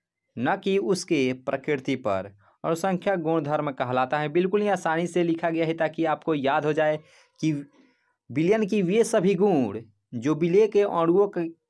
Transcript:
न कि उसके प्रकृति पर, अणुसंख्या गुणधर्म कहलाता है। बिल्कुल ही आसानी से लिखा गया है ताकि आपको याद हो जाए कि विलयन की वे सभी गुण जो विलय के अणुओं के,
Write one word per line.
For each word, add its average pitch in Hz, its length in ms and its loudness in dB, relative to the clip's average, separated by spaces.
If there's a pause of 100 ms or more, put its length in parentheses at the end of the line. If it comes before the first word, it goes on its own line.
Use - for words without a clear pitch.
(380)
न 151 200 -2
कि 190 200 0
उसके 175 560 0
प्रकृति 135 640 -4
पर, 98 420 -4 (280)
अणुसंख्या 185 500 -2
गुणधर्म 151 560 -2
कहलाता 127 480 -2
है। 151 100 -2
बिल्कुल 185 320 0
ही 208 60 0
आसानी 175 400 0
से 175 160 0
लिखा 170 260 0
गया 165 160 0
है 160 80 -2
ताकि 160 320 -2
आपको 156 300 -2
याद 143 300 0
हो 151 80 0
जाए 151 240 0 (420)
कि 156 140 0 (760)
विलयन 185 340 2
की 202 160 0
वे 196 220 2
सभी 202 320 2
गुण 139 460 0 (320)
जो 131 220 0
विलय 180 320 4
के 202 140 2
अणुओं 185 460 4
के, 170 320 -6 (100)